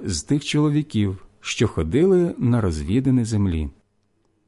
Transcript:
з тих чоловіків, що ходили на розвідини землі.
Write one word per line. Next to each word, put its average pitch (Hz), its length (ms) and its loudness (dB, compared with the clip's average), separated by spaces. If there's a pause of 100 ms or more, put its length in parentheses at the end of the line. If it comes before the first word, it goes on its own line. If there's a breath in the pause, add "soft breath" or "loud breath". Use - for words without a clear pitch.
з 92 180 -6
тих 147 220 -2
чоловіків, 147 800 0 (160)
що - 260 -2
ходили 175 680 2
на 120 240 2
розвідини 107 640 0
землі. 95 440 0 (800)